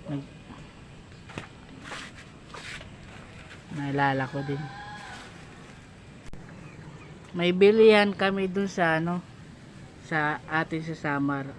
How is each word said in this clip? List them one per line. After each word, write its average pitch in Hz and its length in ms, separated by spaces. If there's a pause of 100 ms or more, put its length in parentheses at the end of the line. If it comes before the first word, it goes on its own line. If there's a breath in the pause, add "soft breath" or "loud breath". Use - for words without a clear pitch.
Nag-, 143 320 (3250)
naalala 139 560
ko 139 160
din. 143 160 (2750)
May 180 240
bilihan 208 560
kami 196 400
dun 196 160
sa, 165 320
ano, 175 240 (800)
sa 151 480
atin 160 320
sa 160 80
Samar. 139 560 (100)